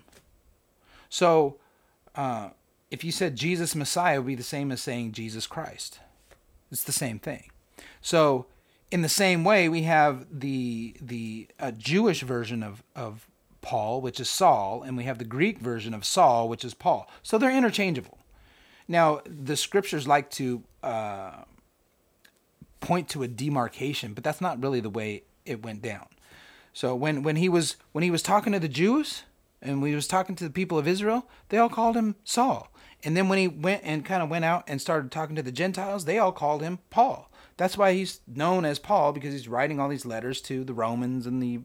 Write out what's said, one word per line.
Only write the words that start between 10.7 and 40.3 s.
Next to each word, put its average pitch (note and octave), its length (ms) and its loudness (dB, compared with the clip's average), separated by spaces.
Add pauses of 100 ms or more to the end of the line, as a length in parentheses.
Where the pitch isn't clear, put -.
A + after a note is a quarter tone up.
the, A2+ 480 -10 (100)
uh, C3+ 120 -4
Jewish D3+ 500 2
version A#2+ 420 -4
of, G#2+ 180 -12 (140)
of A2 320 -12 (340)
Paul, A2+ 380 -4
which B2+ 220 -6
is B2 80 -4
Saul, A#2 540 4
and B2+ 120 -6
we A#2+ 80 -4
have B2+ 140 -4
the A#2 80 -10
Greek C#3+ 340 0
version A2+ 340 -6
of G2+ 120 -8
Saul, A#2+ 420 6
which A2+ 160 -6
is B2 100 -10
Paul. C3 360 -2 (140)
So - 140 2
they're C4 180 2
interchangeable. G3+ 640 0 (680)
Now, D#3+ 380 4
the D3 320 -6
scriptures F3+ 500 -2
like C#3+ 240 4
to, B2 320 -4 (180)
uh, G2+ 640 -6 (1400)
point F3 240 0
to C#3 160 -6
a B2 40 -2
demarcation, B2+ 840 -4
but A#2 100 -10
that's D3+ 180 -4
not D#3+ 200 -4
really C3 200 0
the A2 80 -4
way G#2+ 340 -6 (220)
it A2+ 180 -10
went G#2+ 180 -12
down. G#2+ 240 -10 (680)
So B2+ 200 -2
when, C#3+ 300 0
when D3+ 140 0
he F3 100 4
was, E3+ 300 2 (160)
when D3+ 100 0
he F3+ 80 2
was E3 100 2
talking G#3 320 2
to G3 60 0
the D#3+ 80 -2
Jews G3+ 560 0 (380)
and C#3 200 -2
when C#3+ 80 0
he D3 60 0
was D3 120 -4
talking F#3 280 0
to E3+ 80 -8
the D#3+ 60 -6
people F3 280 -2
of D3 100 0
Israel, G#3 400 0 (220)
they G3+ 80 0
all A#3 120 6
called A3+ 260 2
him A3 200 0 (100)
Saul. A#3 420 0 (360)
And D3+ 120 0
then F#3+ 140 4
when F#3+ 100 4
he F#3+ 80 4
went F3 380 -2
and D#3 200 -4
kinda F3+ 200 0
went D#3+ 200 -2
out E3+ 220 2
and C#3 140 -6
started D#3 300 -2
talking D#3 260 -6
to D#3+ 40 -2
the B2+ 100 -6
Gentiles, F#3 540 -4
they F3+ 140 2
all F#3+ 140 4
called D3 280 0
him F3 180 -6 (100)
Paul. - 420 0 (240)
That's F#3 220 0
why G3 160 6
he's F#3 340 -4
known E3 380 0
as D3 140 -2
Paul, D3+ 340 2
because D3 180 -8
he's C3+ 160 -10
writing C#3 320 0
all C#3 100 0
these C#3 160 -6
letters A#2+ 360 -6